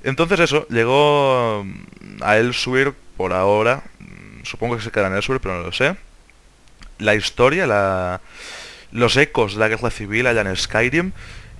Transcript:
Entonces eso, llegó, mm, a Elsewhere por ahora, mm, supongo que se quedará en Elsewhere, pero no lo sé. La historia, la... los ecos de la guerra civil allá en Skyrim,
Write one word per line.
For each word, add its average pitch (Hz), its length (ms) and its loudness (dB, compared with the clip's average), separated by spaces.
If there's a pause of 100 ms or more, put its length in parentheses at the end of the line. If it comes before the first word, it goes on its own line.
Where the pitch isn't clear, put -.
Entonces 165 340 0
eso, 151 300 2
llegó, 127 960 2
mm, - 580 -16
a 104 160 4
Elsewhere 127 540 0 (240)
por 92 160 -2
ahora, 107 500 2 (160)
mm, - 460 -20
supongo 120 320 -6
que 107 60 -8
se 110 100 -10
quedará 98 160 0
en 95 80 -2
Elsewhere, 127 240 -2
pero 92 180 -6
no 85 60 -8
lo 87 80 -8
sé. 175 240 0 (1000)
La 107 180 2
historia, 139 500 2
la... 95 540 0 (720)
los 117 240 2
ecos 117 380 0
de 107 60 -6
la 107 80 4
guerra 110 220 -2
civil 110 380 -4
allá 113 140 2
en 95 140 -2
Skyrim, 131 560 0 (480)